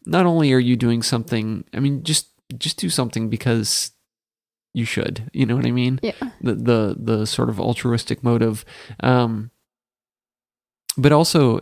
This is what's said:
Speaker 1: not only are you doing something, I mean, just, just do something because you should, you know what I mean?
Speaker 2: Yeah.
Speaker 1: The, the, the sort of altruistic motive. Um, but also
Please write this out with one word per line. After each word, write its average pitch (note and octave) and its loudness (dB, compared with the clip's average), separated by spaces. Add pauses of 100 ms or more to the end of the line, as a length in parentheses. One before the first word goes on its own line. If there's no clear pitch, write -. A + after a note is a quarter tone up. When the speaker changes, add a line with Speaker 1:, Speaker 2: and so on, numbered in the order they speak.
Speaker 1:
not F3+ 2
only E3 4
are C3 6
you B2 2
doing A#2 0
something, A2 -4 (120)
I - -4
mean, C#3 0
just, D#3 -2 (280)
just - -8
do - -4
something A2+ -2
because A2+ -2 (800)
you A2+ -2
should, - -6
you C3+ 0
know A#2 0
what B2 0
I A#2 0
mean? B2+ 0
Speaker 2:
Yeah. A3+ -4 (280)
Speaker 1:
The, A#2 -2
the, A2+ 0
the A2+ -2
sort A#2+ -2
of G#2+ -4
altruistic A#2+ -2
motive. A#2 0 (360)
Um, A#2+ 0 (1500)
but C#3+ 6
also D3 4